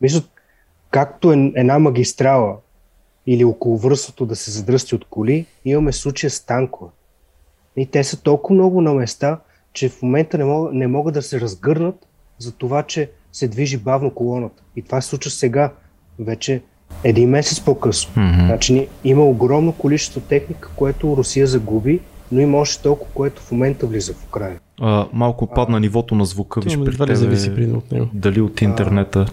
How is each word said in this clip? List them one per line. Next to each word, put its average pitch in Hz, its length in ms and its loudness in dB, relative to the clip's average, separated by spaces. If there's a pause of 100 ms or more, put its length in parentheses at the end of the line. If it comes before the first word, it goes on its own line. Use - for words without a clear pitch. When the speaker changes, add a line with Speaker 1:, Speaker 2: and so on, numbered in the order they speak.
Speaker 1:
Мисля, 147 200 2 (680)
както 143 400 2
е 139 240 4
една 127 240 4
магистрала 127 760 2 (720)
или 123 180 4
околовръстното 120 800 0
да 110 100 -6
се - 160 -10
задръсти 120 440 -2
от - 100 -8
коли, 135 400 -2 (200)
имаме 143 260 2
случая 139 400 -4
с - 140 -12
танкове. 123 460 -4 (880)
И 135 80 -2
те 139 180 0
са - 180 -8
толкова 147 340 2
много 185 260 4
на 151 120 2
места, 139 460 -2 (340)
че 127 160 -2
в - 120 -10
момента 147 360 0
не 143 80 -2
мога, 151 280 0
не 127 140 -2
могат 147 260 -2
да 143 80 -2
се 131 200 -6
разгърнат 156 680 -2 (300)
за 117 140 -14
това, 135 320 -4
че 147 280 -6 (240)
се 131 120 -2
движи 131 300 -4
бавно 131 340 -2
колоната. 120 520 -6 (120)
И 120 60 -10
това 131 200 -4
се - 80 -12
случва 139 220 -8
сега, 139 420 0 (460)
вече 113 420 -4 (420)
един 120 260 4
месец 143 300 0
по-късно. 117 640 0
Speaker 2:
Мгм. 87 220 4
Speaker 1:
Значи 113 280 2
ни-, 135 140 2 (160)
има 135 200 4
огромно 143 500 2
количество 143 480 -2
техника, - 540 -4
което 139 420 -2
Русия 135 300 2
загуби, 117 520 0 (320)
но 127 100 2
има 143 160 2
още - 260 -2
толкова, 143 300 -2
което 139 280 -4
в - 100 -18
момента 131 360 -2
влиза 107 260 -6
в - 120 -16
Украйна. 95 340 -10 (220)
Speaker 2:
А, 104 320 2
малко 117 380 -2
Speaker 1:
А. - 40 -4
Speaker 2:
падна 117 240 2
нивото 110 360 0
на 104 100 2
звука, 95 360 -6
Speaker 3:
То - 20 -8
Speaker 2:
виж, 165 100 -2
Speaker 3:
едва 143 120 -2
Speaker 2:
при 135 80 0
Speaker 3:
ли 127 40 -6
Speaker 2:
тебе 139 180 0
Speaker 3:
зависи 104 400 0
при-, 120 120 0
от 117 240 -4
него. 120 220 -2
Speaker 2:
дали 101 280 0
от 104 200 -2
Speaker 1:
А. 110 40 4
Speaker 2:
интернета, 98 680 2